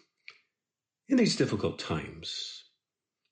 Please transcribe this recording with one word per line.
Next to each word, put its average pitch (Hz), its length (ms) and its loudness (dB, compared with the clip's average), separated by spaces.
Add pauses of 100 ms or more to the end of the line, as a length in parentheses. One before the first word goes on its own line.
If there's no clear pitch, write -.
(1080)
in 262 80 6
these 196 180 6
difficult 101 440 0
times, - 840 -8 (680)